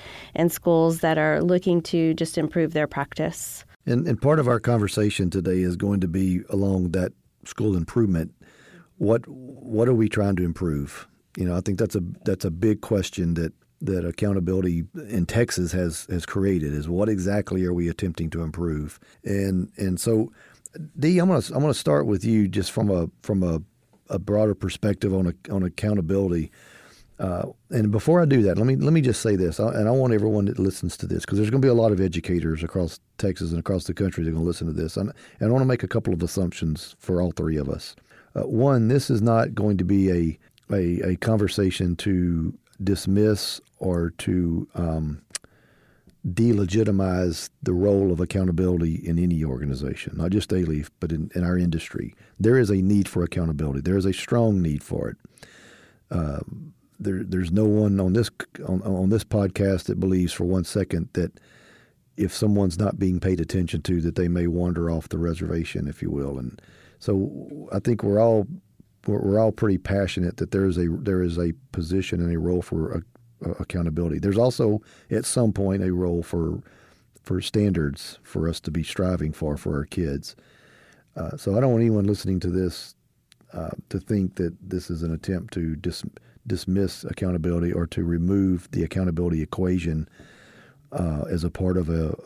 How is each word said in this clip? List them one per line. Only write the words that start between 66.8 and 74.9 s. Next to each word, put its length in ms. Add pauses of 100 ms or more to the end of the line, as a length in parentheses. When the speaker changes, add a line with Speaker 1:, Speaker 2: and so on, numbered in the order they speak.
Speaker 2:
so 680
I 100
think 220
we're 200
all, 240 (600)
we're, 120
we're 200
all 140
pretty 240
passionate 640
that 140
there 120
is 140
a, 100
there 340
is 160
a 140 (200)
position 500
and 120
a 40
role 240
for 300
a-, 540
a-, 140
accountability. 600
There's 180
also, 420 (300)